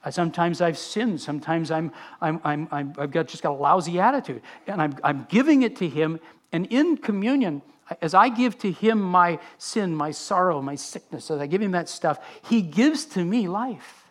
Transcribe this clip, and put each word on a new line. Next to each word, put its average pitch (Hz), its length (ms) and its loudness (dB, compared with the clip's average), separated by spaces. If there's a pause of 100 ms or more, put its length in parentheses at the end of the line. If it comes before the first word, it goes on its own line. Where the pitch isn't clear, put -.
Uh, 143 60 -6
sometimes 170 500 -2
I've 170 180 2
sinned. 214 420 -4
Sometimes 151 500 -4
I'm, 160 220 -2 (280)
I'm, 156 220 -2
I'm, 151 300 -4
I'm, 143 260 -6
I've 143 140 -6
got, 160 160 0
just - 160 -14
got 151 80 0
a 139 80 -6
lousy 170 400 2
attitude. 214 420 0 (240)
And 196 160 -2
I'm, 143 220 -2
I'm 139 240 0
giving 269 340 6
it 226 140 0
to 175 120 -2
him. 156 300 0 (340)
And 175 140 0
in 302 300 2
communion, 202 680 0 (400)
as 165 120 -2
I 208 140 8
give 240 300 0
to 202 140 -2
him 214 280 2
my 180 380 4 (200)
sin, 190 360 -2
my 151 160 -2
sorrow, 180 500 0
my 139 140 -6
sickness, - 560 -14
as 147 100 -2
I 143 60 -4
give 185 160 -2
him 196 100 -2
that 170 160 -2
stuff, - 300 -2 (300)
he 226 120 4
gives 214 460 2
to 180 180 -4
me 202 220 0
life. 202 640 -8